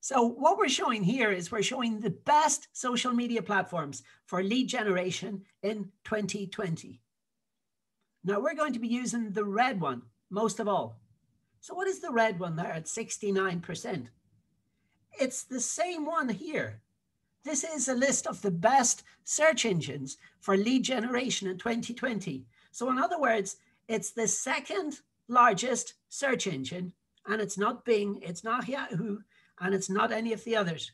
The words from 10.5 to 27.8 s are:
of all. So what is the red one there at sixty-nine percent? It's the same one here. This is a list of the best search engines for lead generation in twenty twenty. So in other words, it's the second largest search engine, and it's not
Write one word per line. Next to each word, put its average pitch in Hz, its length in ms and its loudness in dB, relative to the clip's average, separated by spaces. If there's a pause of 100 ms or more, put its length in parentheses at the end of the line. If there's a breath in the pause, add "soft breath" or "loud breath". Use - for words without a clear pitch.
of 214 60 0
all. 151 320 -2 (600)
So - 140 -14
what 359 120 -2
is 381 140 -4
the 349 100 -8
red 220 300 2
one 170 160 -4
there 165 160 -4
at 160 160 -8
sixty-nine 190 720 -2
percent? 170 480 -8 (1120)
It's 262 240 -2
the 254 160 -6
same 330 460 -2
one 311 240 0
here. 180 500 -6 (640)
This 302 200 -2
is 320 240 -4
a 262 60 0
list 262 320 2
of 226 140 -6
the 202 100 0
best 233 520 4 (220 soft breath)
search 302 420 4
engines 143 500 -2 (240 loud breath)
for 196 160 2
lead 233 280 4
generation 240 640 0
in 185 100 -4
twenty 233 360 -4
twenty. 214 520 -4 (260 soft breath)
So 247 180 -2
in 254 80 0
other 339 220 0
words, 226 360 2 (320 soft breath)
it's 214 220 -2
the 226 160 -2
second 302 760 -2 (280)
largest 240 680 4 (140)
search - 400 0
engine, 175 440 -6 (340)
and 220 140 0
it's 202 160 -4
not 226 280 0